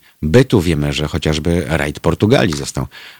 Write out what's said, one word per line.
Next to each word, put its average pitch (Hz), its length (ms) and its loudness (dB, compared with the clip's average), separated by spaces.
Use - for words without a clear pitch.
bytu. 110 400 4
Wiemy, 73 320 0
że 76 140 -4
chociażby 78 600 -2
rajd 73 320 -2
Portugalii 85 580 2
został, 67 300 -8